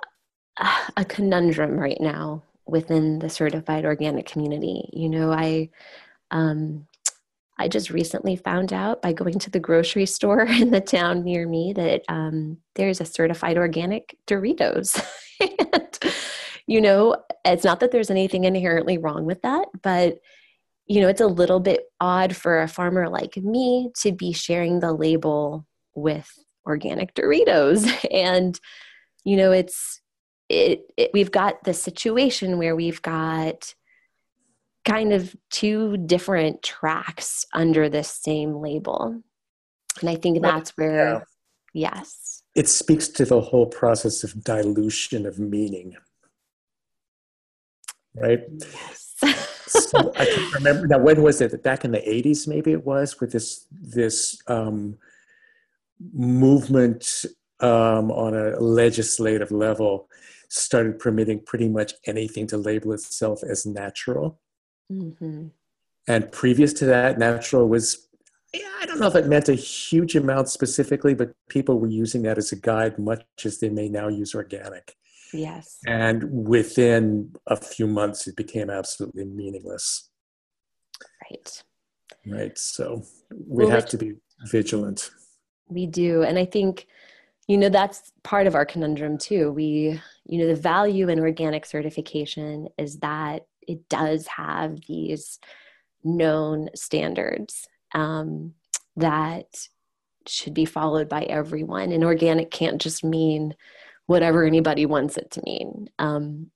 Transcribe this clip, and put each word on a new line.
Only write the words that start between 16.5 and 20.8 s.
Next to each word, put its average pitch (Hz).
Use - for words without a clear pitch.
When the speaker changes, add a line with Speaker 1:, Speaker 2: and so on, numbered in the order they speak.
Speaker 1:
you 220
know, 208
it's 180
not 233
that 247
there's 233
anything 190
inherently 180
wrong 156
with 180
that, 285
but, 180